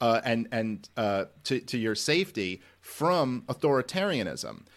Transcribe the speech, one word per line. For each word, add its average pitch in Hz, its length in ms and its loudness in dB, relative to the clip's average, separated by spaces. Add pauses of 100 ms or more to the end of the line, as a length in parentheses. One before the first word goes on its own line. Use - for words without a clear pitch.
uh, 117 240 4
and, 117 260 0
and, 110 460 -4
uh, 101 300 0 (180)
to, 131 160 0
to - 180 -6
your 110 160 0
safety 104 680 0 (180)
from 151 680 0
authoritarianism. 131 1160 0 (140)